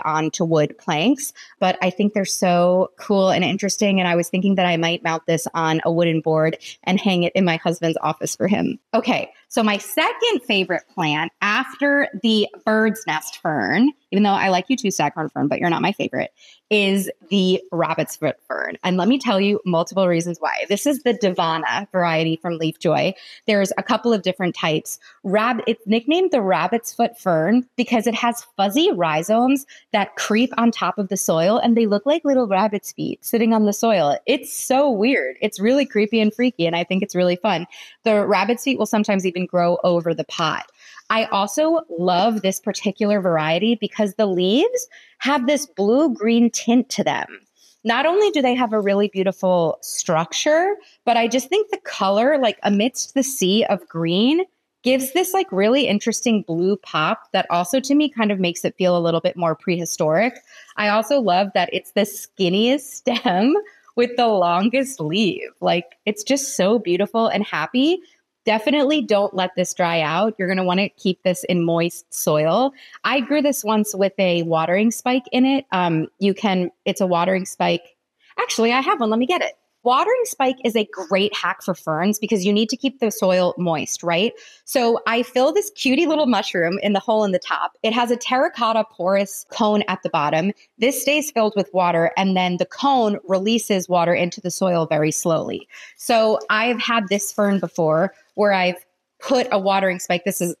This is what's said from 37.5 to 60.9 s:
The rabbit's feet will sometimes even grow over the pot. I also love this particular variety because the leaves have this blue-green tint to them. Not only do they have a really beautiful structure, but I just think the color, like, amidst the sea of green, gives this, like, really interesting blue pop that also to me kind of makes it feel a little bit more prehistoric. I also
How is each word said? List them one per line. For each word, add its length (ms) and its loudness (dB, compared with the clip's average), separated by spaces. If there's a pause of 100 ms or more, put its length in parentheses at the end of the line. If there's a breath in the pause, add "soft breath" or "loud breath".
The 220 2
rabbit's 380 0
feet 160 0
will 60 -2
sometimes 400 0
even 200 -2
grow 380 0
over 300 0
the 120 -6
pot. 440 -4 (400 loud breath)
I 160 0
also 560 -2 (180)
love 420 0
this 200 -4
particular 580 -2
variety 560 0
because 380 -4
the 140 0
leaves 600 0 (300 loud breath)
have 280 -2
this 200 0
blue-green 840 2
tint 380 0
to 140 -2
them. 240 -4 (560 soft breath)
Not 220 0
only 260 2
do 100 0
they 140 4
have 160 0
a 80 0
really 300 2
beautiful 720 0
structure, 920 0 (280 loud breath)
but 140 2
I 100 2
just 220 -2
think 200 0
the 100 -6
color, 580 0
like, 260 0
amidst 500 0
the 100 2
sea 420 0
of 240 -2
green, 560 2 (380)
gives 280 0
this, 220 0
like, 180 0
really 360 2
interesting 560 0
blue 340 0
pop 460 -4 (100)
that 160 0
also 320 0
to 120 0
me 140 4
kind 240 0
of 80 -2
makes 240 -2
it 140 -4
feel 180 2
a 60 2
little 200 0
bit 140 -2
more 200 0
prehistoric. 840 0 (380 loud breath)
I 120 0
also 300 0